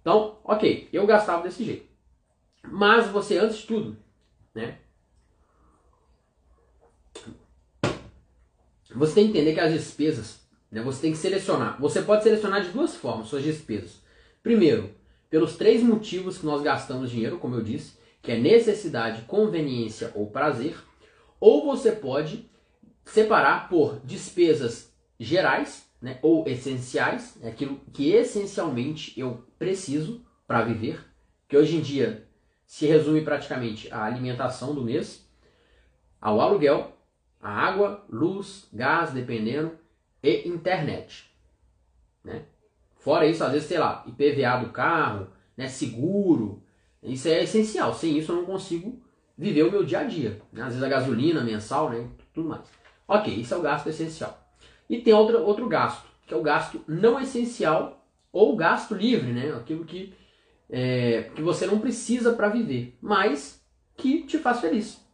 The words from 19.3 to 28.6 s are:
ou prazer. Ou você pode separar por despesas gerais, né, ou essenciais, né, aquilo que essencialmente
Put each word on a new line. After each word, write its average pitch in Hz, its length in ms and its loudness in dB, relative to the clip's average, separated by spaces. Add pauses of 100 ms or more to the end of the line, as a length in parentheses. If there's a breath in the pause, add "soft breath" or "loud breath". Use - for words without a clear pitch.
ou 104 140 -6
prazer. 139 460 -2 (640 soft breath)
Ou 277 260 8
você 247 280 2
pode 156 580 -4 (540)
separar 196 640 4
por 151 360 2
despesas 160 880 0 (240)
gerais, 147 680 -2 (140)
né, 120 220 -12
ou 156 240 4
essenciais, 127 960 -4
né, 113 100 -10
aquilo 135 300 -8 (120)
que 143 180 0
essencialmente 170 1080 0